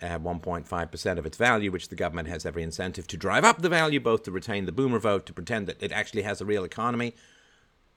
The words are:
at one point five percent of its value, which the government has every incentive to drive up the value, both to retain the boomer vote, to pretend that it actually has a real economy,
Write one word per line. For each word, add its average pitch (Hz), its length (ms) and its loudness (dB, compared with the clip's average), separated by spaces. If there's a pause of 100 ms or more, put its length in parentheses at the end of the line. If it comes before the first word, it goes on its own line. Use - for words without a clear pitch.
at 85 200 -4
one 85 200 -4
point 85 260 -4
five 85 240 -2
percent 85 280 -2
of 76 80 -4
its 78 100 -8
value, 113 340 4
which 90 180 -4
the 90 80 -12
government 82 320 -2
has 82 160 -6
every 82 180 -4
incentive 87 460 -6
to - 80 -8
drive 98 280 4
up 226 180 6
the 180 60 4
value, 160 320 4
both 117 240 4
to 98 60 -10
retain 95 360 -4
the 87 60 -2
boomer 127 260 2
vote, 101 280 2
to - 60 -14
pretend 98 340 -4
that - 160 -8
it 85 100 -2
actually 104 300 -2
has 101 180 -4
a 98 40 -6
real 101 200 2
economy, 117 500 -2 (840)